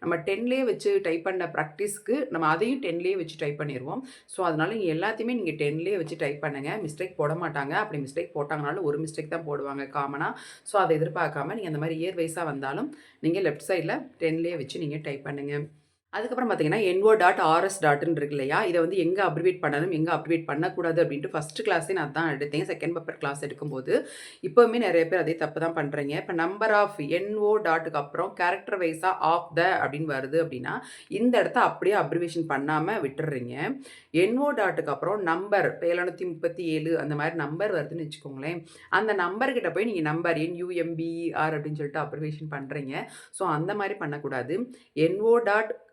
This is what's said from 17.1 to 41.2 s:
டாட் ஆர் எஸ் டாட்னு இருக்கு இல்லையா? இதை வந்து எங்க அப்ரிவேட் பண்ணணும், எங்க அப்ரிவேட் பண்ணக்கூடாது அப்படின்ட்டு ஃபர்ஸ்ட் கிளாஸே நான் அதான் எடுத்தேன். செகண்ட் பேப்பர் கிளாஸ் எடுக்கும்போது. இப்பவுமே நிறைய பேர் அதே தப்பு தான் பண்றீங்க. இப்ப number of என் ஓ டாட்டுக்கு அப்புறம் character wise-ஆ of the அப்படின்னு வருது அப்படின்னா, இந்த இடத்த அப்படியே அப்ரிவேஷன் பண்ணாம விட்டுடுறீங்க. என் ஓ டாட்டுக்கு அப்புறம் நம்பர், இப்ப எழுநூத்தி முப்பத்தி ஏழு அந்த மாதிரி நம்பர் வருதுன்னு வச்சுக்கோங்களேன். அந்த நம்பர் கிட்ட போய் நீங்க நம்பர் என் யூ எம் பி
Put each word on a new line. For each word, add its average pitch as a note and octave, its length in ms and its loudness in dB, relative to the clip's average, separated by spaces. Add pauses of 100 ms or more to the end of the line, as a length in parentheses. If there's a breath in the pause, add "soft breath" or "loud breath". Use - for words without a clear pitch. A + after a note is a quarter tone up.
டாட் F#3+ 240 6
ஆர் E3+ 260 4
எஸ் G3 200 -2
டாட்னு D3 260 4
இருக்கு D3 180 0
இல்லையா? D3 360 0
இதை E3+ 160 2
வந்து E3+ 160 2
எங்க F#3 280 2
அப்ரிவேட் F3+ 380 2
பண்ணணும், D#3 280 0
எங்க D#3+ 240 2
அப்ரிவேட் D#3+ 300 0
பண்ணக்கூடாது E3 600 0
அப்படின்ட்டு D3 240 -4
ஃபர்ஸ்ட் F3+ 400 -4
கிளாஸே E3+ 240 0
நான் D3 200 -2
அதான் D#3+ 240 0
எடுத்தேன். D3 300 -2
செகண்ட் D#3+ 260 -4
பேப்பர் E3 240 -8
கிளாஸ் D3 280 -6
எடுக்கும்போது. C#3+ 600 -2 (380 loud breath)
இப்பவுமே A#3 360 6
நிறைய E3+ 300 4
பேர் F3 120 2
அதே D#3 160 0
தப்பு D#3 240 -2
தான் E3 140 0
பண்றீங்க. D3 340 -2
இப்ப F3+ 240 -4
number G3+ 400 2
of G#3 240 6
என் F3+ 400 -2
ஓ G#3 220 4
டாட்டுக்கு D#3+ 340 2
அப்புறம் E3+ 480 -2
character F#3+ 380 0
wise-ஆ E3+ 560 2
of E3+ 220 -2
the E3+ 80 4
அப்படின்னு D3+ 400 2
வருது C#3 400 -2
அப்படின்னா, C3+ 260 -6 (380 loud breath)
இந்த A#3 300 4
இடத்த G3+ 220 4
அப்படியே F#3+ 360 4
அப்ரிவேஷன் E3 520 0
பண்ணாம D#3 520 0
விட்டுடுறீங்க. C#3+ 800 -4 (300 loud breath)
என் G3+ 280 4
ஓ C#4+ 140 2
டாட்டுக்கு F3+ 340 0
அப்புறம் F3+ 360 -2
நம்பர், F3+ 440 2
இப்ப - 200 -2
எழுநூத்தி F3+ 400 0
முப்பத்தி E3+ 380 -4
ஏழு D#3 340 0
அந்த D3 160 -2
மாதிரி D#3+ 220 -2
நம்பர் E3 380 -2
வருதுன்னு D#3 340 -4
வச்சுக்கோங்களேன். D3 560 -8 (240 loud breath)
அந்த G#3 240 2
நம்பர் G3+ 400 0
கிட்ட G3+ 180 0
போய் F#3 140 0
நீங்க G3+ 160 -2
நம்பர் D#3+ 380 0
என் E3+ 160 -2
யூ F3+ 140 -6
எம் E3+ 260 -2
பி E3 360 -4